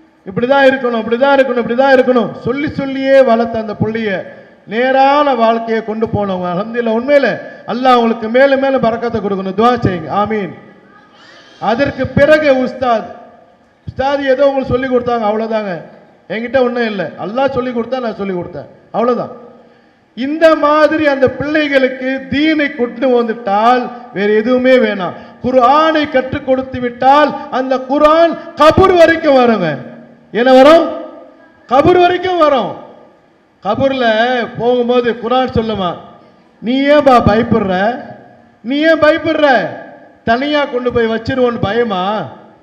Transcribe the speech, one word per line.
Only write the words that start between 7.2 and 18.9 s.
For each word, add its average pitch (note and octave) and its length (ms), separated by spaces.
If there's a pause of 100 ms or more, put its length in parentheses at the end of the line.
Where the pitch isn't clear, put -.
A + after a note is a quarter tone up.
அல்லாஹ் B3+ 260
அவங்களுக்கு A#3 360
மேலும் C4+ 320
மேலும் C4+ 200
பரக்கத்தை A#3 400
கொடுக்கணும். F#3+ 360
துஆ A#3+ 200 (100)
செய்யுங்க. E3 240
ஆமீன். G3+ 420 (1080)
அதற்கு B3+ 460
பிறகு C#4+ 480
உஸ்தாத், A#3+ 600 (720)
உஸ்தாத் C#4 400
ஏதோ C4+ 220
உங்களுக்கு C4 320
சொல்லி C4 100
கொடுத்தாங்க, A#3+ 400
அவ்வளவுதாங்க. G#3+ 540 (460)
என்கிட்ட A#3 320
ஒண்ணும் A#3+ 260
இல்லை, G3+ 180
அல்லாஹ் A3 460
சொல்லி B3+ 200
கொடுத்தா, A#3+ 300
நான் A3+ 140
சொல்லி G3 180
கொடுத்தேன், E3 340 (260)